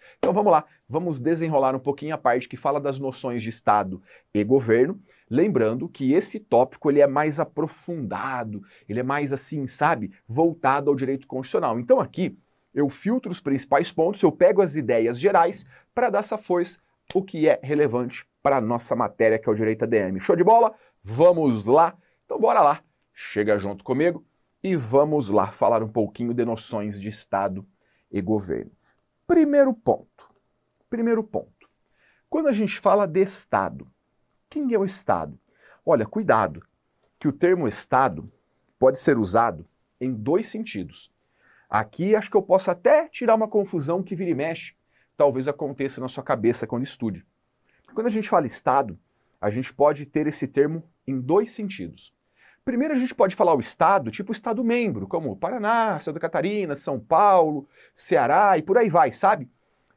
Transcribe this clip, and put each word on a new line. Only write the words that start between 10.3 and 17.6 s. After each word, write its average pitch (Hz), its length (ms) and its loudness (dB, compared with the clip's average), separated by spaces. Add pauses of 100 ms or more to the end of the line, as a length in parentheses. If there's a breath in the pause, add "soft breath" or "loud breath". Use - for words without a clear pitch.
ao 143 40 4
direito 131 320 -4
constitucional. 131 540 -4
Então 254 180 4
aqui 170 400 -4 (340)
eu 139 160 0
filtro 208 440 -6
os - 80 -10
principais 139 500 -2
pontos, 165 320 -2
eu 170 80 6
pego 180 320 4
as 151 140 0
ideias 117 420 0
gerais 180 480 0 (260 soft breath)
pra 247 160 0
dar 202 120 -2
essa 214 180 -6
força, 175 400 -4 (340)
o 196 80 0
que 156 280 0
é 139 160 4